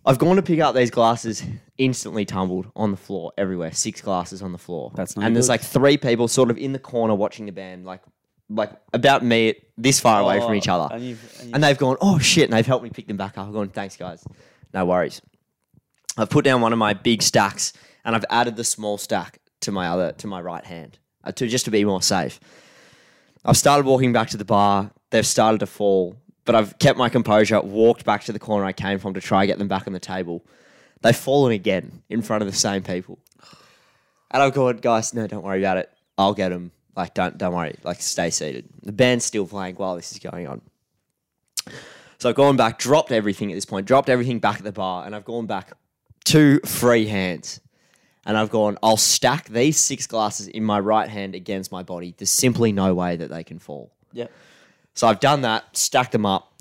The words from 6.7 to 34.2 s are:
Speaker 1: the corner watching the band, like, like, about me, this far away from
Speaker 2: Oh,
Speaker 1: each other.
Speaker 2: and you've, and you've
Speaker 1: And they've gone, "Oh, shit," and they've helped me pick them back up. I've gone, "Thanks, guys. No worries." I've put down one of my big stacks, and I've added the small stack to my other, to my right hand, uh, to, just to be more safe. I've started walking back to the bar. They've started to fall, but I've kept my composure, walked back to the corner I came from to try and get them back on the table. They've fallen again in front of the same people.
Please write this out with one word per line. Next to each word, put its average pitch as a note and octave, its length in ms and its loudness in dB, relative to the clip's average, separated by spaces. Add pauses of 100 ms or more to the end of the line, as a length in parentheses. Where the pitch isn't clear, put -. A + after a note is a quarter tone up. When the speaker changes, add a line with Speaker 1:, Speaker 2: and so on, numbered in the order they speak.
Speaker 1:
the C3+ 60 -6
corner A2+ 360 -2
watching G#2 300 -4
the G2+ 60 -12
band, F#2 340 -14
like, F#2 160 -14 (480)
like, G#2+ 220 -2 (220)
about C3 300 4
me, A2+ 320 2 (220)
this B2+ 220 2
far G#2+ 220 4
away G2+ 180 2
from A#2 120 -2
Speaker 2:
Oh, - 40 0
Speaker 1:
each G2 140 -2
other. E2+ 240 0
Speaker 2:
and A#2 100 -12
you've, A#2 180 -12 (180)
and B2 80 -18
you've A#2 80 -8
Speaker 1:
And D3+ 80 2
they've C#3+ 140 4
gone, C3 240 2
"Oh, G3 180 4
shit," - 260 4
and - 80 0
they've A2+ 120 4
helped B2+ 180 0
me A#2 60 -12
pick - 180 -16
them G#2+ 100 -8
back G2 200 -8
up. G2 100 -10
I've G#2 60 -14
gone, G#2 160 -6
"Thanks, G2 260 -12
guys. F2+ 280 -14 (500)
No F#2 120 0
worries." F2 360 0 (960)
I've G#2+ 120 -2
put D3 160 4
down C3 160 4
one A2+ 120 2
of A#2 60 0
my G#2 140 2
big G#2+ 280 0
stacks, - 500 0 (320)
and A2+ 120 -4
I've G#2 140 -2
added A#2+ 280 0
the A#2 80 -6
small G#2 320 -4
stack - 420 -6 (220)
to A2 100 -6
my F#2 160 -2
other, F2 260 0
to - 140 -14
my F#2+ 140 -10
right E2+ 240 -12
hand, E2 320 -18 (260)
uh, - 100 -12
to, B2 140 -4
just B2 180 -2
to A2+ 60 -6
be G#2 140 4
more F#2+ 160 0
safe. E2+ 380 -2 (1080)
I've D3 120 4
started C#3+ 280 4
walking C3 260 4
back A2+ 200 2
to A2+ 60 -8
the G2+ 80 -8
bar. G2+ 460 2 (200)
They've A2 140 2
started A2 360 2
to G#2 60 -4
fall, F#2+ 500 0 (260)
but A#2+ 100 2
I've A2 240 2
kept C3+ 200 4
my B2 100 2
composure, G#2+ 540 4
walked A2 420 2
back G#2 220 -2
to A2+ 80 -10
the G#2 60 -10
corner G2+ 260 -2
I F#2+ 80 -4
came G2 260 -4
from F#2+ 140 -8
to F#2+ 80 -8
try G2 220 2
and G2+ 40 2
get - 120 -2
them G2+ 100 -6
back F#2+ 180 -4
on G2 60 -10
the F2+ 60 -10
table. F2 460 -8 (560)
They've A#2 140 6
fallen C3 380 2
again F#2+ 560 -4
in A2+ 120 -4
front G#2+ 220 -2
of G2 80 -6
the G2 60 -6
same G2 260 -2
people. F#2 340 -8 (1120)